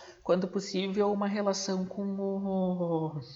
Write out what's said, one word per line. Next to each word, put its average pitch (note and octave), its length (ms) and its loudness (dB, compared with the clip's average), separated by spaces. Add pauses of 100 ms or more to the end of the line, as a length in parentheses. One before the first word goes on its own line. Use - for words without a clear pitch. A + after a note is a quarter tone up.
(220)
quando F#3 240 2
possível G3 640 0
uma G3+ 140 0
relação G3 580 0
com G3+ 200 -6
o, F#3 1160 0 (160)